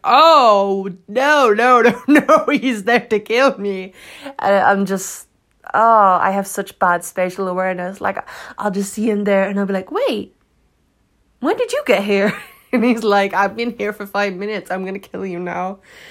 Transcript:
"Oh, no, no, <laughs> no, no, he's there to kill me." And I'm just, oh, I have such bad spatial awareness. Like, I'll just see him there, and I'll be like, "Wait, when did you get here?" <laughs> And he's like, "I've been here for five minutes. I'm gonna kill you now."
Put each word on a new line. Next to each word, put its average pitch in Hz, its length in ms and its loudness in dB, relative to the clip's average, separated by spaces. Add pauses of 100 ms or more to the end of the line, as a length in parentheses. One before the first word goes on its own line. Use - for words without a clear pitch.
"Oh, 214 880 4 (180)
no, 262 460 2
no, 240 280 4
<laughs> - 0 -
no, 233 120 4 (140)
no, 302 440 4
he's 240 320 -2
there 233 240 0
to 214 120 -2
kill 233 380 0
me." 190 360 -8 (460)
And 196 160 2
I'm 196 300 2
just, 190 420 -8 (460)
oh, 208 480 4
I 196 100 0
have 196 160 -4
such - 320 -10
bad 175 240 0
spatial 185 440 -6
awareness. 185 540 -6
Like, 196 260 -6 (300)
I'll 202 140 -4
just 196 220 -6
see 220 160 -4
him 208 160 -2
there, 196 220 0
and 202 120 -4
I'll 196 80 -2
be 196 60 -4
like, 185 180 -6
"Wait, 302 440 -4 (1040)
when 320 180 -2
did 466 140 -4
you 571 140 -4
get 202 180 2
here?" 202 360 0
<laughs> - 40 -18 (300)
And 240 120 2
he's 226 180 0
like, 202 300 0
"I've 202 220 -2
been 233 220 -6
here 208 140 -6
for 208 160 -12
five 202 260 -4
minutes. 202 380 -8
I'm 185 140 -6
gonna 190 140 -10
kill 190 260 -12
you 175 140 -8
now." 180 400 -8 (320)